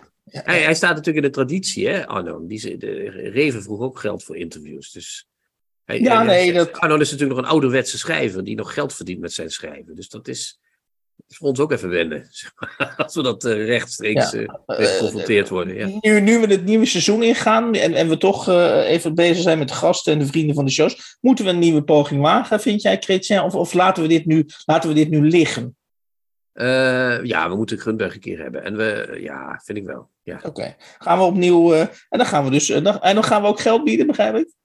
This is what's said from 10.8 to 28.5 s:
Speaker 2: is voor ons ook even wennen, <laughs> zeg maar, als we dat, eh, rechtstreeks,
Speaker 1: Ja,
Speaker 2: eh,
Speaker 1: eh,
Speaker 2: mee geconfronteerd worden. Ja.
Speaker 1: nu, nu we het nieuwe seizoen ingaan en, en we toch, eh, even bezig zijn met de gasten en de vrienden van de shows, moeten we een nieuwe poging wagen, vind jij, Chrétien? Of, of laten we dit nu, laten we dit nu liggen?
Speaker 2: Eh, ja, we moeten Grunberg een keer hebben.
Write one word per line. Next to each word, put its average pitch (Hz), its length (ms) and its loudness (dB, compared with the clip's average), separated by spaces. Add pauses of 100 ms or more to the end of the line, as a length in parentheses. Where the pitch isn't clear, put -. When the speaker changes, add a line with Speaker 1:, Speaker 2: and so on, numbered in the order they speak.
Speaker 2:
is - 80 -20
voor 147 120 -2
ons 131 120 0
ook 151 120 0
even 95 160 -4
wennen, 82 400 -2
<laughs> - 20 -20
zeg - 260 -18
maar, - 400 -8
als - 180 -6
we 165 80 -2
dat, 120 220 -4
eh, 107 220 -2
rechtstreeks, 113 640 -2
Speaker 1:
Ja, 110 80 -6
Speaker 2:
eh, 113 60 -6 (220)
Speaker 1:
eh, - 120 -6
Speaker 2:
mee - 80 2
geconfronteerd 98 640 0
worden. 92 260 -4
Ja. 190 260 -8
Speaker 1:
nu, 214 200 4
nu 220 180 4
we 226 80 4
het 190 180 2
nieuwe 220 220 4
seizoen 208 360 0
ingaan 226 520 2
en, 165 200 2
en 165 140 2
we 160 100 2
toch, 190 300 0
eh, 175 400 4
even 165 260 0
bezig 170 280 2
zijn 160 160 4
met 139 100 -2
de - 60 -8
gasten 165 380 0
en 151 60 2
de 143 80 0
vrienden 151 280 0
van 143 100 0
de 135 60 2
shows, - 500 -2
moeten 240 240 2
we 190 60 2
een 175 80 0
nieuwe 165 240 4
poging 147 380 2
wagen, 208 400 2
vind 214 220 -2
jij, 190 180 2
Chrétien? 190 400 0
Of, 180 140 -2
of - 180 -2
laten 180 300 2
we 160 60 0
dit 160 180 2
nu, 156 200 4 (180)
laten 165 240 2
we 156 60 0
dit 156 140 4
nu 151 200 4
liggen? 147 460 2 (800)
Speaker 2:
Eh, 127 680 0
ja, 85 240 -2
we 92 80 -4
moeten 107 220 -4
Grunberg 110 360 -4
een 104 60 -18
keer 90 180 -12
hebben. 69 260 -10